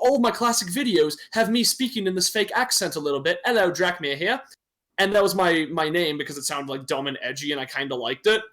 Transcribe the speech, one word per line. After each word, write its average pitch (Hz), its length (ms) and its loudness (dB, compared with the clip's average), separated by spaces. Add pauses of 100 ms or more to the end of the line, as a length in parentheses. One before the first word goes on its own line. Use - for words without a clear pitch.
all 262 140 4
of 247 60 4
my 233 100 4
classic 233 360 0
videos 175 500 2 (140)
have 220 180 2
me 233 140 4
speaking 226 440 -2
in 185 80 0
this 180 140 0
fake 208 240 -2
accent 233 420 0
a 160 40 -6
little 143 220 -2
bit. 170 240 0
Hello, 220 260 4
Drakmir 165 460 -2
here. 214 240 -2 (560)
And 196 160 2
that 208 100 6
was 190 100 2
my, 170 380 2
my 160 180 -2
name 160 280 0
because 143 200 -8
it 139 60 -12
sounded, 139 280 -6
like, 135 160 -8
dumb 139 200 -2
and 135 140 -6
edgy, 135 300 -6
and 143 100 -4
I 131 40 -6
kinda 135 300 -6
liked 123 320 -4
it. 214 140 4 (120)